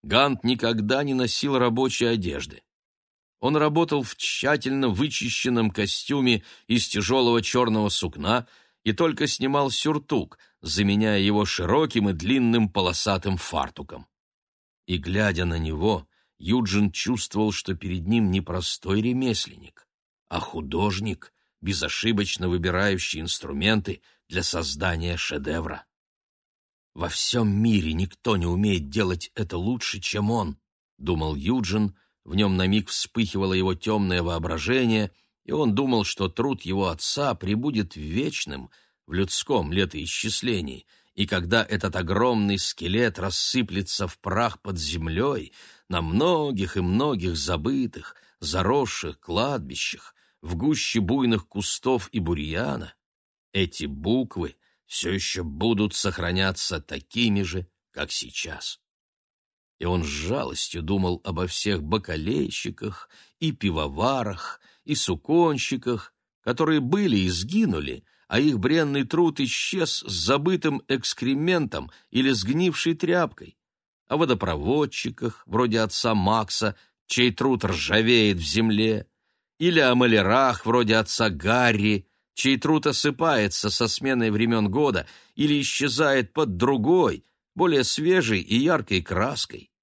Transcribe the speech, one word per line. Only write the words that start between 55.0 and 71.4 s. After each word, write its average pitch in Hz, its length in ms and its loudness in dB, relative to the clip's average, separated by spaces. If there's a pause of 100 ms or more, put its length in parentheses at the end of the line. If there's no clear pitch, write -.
еще 95 320 -4
будут 101 520 0
сохраняться 92 840 -2
такими 101 640 -2
же, 90 260 -6 (240)
как 73 200 -8
сейчас. - 680 -8 (1000)
И 85 60 -8
он 87 180 0
с 73 40 -4
жалостью 76 760 -6
думал 90 400 0
обо 90 240 -4
всех 92 340 -2
бакалейщиках 98 1300 -4 (300)
и 160 120 -2
пивоварах, 98 1120 -2 (240)
и 151 80 -4
суконщиках, 135 1200 0 (280)
которые 151 380 2
были 143 380 2
и 92 120 4
сгинули, 92 760 0 (240)
а 110 120 4
их 135 200 4
бренный 143 440 2
труд 160 360 2
исчез 156 640 -2
с 104 60 -8
забытым 143 760 0
экскрементом 135 1040 0 (220)